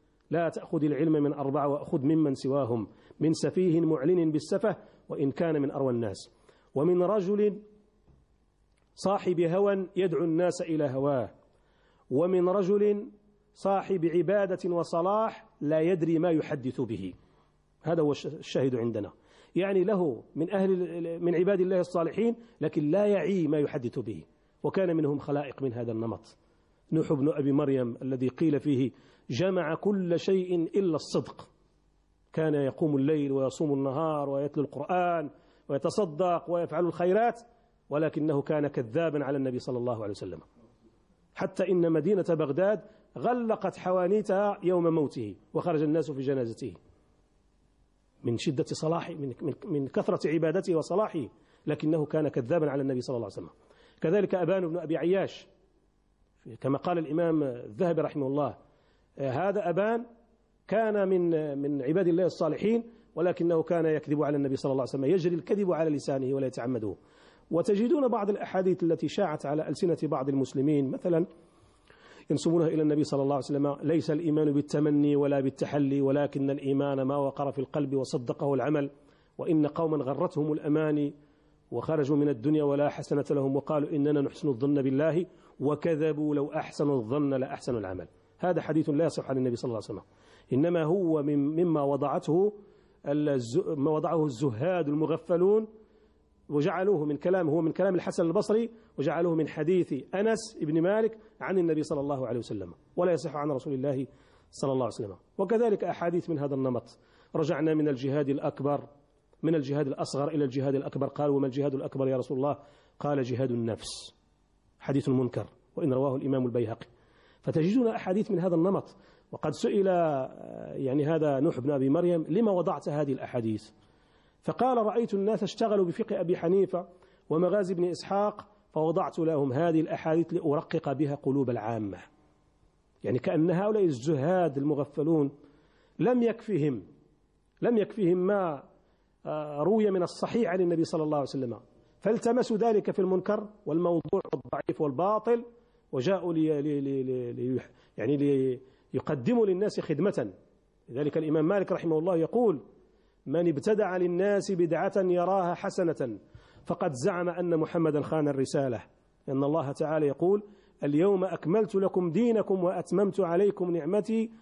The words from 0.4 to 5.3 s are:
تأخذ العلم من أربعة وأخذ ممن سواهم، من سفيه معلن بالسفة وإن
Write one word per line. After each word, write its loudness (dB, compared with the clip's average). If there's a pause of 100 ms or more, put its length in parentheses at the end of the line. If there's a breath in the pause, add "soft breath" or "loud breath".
تأخذ -2
العلم 2
من 2
أربعة 0
وأخذ -2
ممن 2
سواهم، -2 (340 loud breath)
من 2
سفيه 2
معلن 2
بالسفة -2 (320 loud breath)
وإن -2